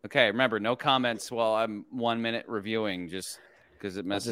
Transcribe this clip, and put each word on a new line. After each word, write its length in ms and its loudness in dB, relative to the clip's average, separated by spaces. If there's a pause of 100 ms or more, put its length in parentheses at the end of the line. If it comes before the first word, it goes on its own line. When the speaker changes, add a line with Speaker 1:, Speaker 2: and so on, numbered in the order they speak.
Speaker 1:
Okay. 200 6
Remember, 340 2
no 160 2
comments 540 0
while 240 2
I'm 360 0
one 300 0
minute 260 -2
reviewing, 640 -2
just 300 -8 (420)
'cause 160 -6
it 80 -4
Speaker 2:
I'll 40 -4
Speaker 1:
messes 240 -2